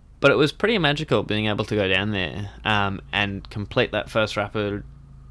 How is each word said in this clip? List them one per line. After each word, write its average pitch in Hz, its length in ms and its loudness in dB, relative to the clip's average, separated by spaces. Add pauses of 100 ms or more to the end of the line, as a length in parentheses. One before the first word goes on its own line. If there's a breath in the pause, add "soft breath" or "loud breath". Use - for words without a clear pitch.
(200)
but 139 100 6
it 123 40 6
was 139 180 4
pretty 220 240 0
magical 151 460 2
being 107 240 0
able 107 180 0
to 104 100 -4
go 101 140 2
down 95 220 2
there, 95 400 -4 (160)
um, 101 340 2 (140)
and 98 340 -2
complete - 440 -2
that 104 180 -4
first 107 260 0
rapid, 104 460 -2 (480)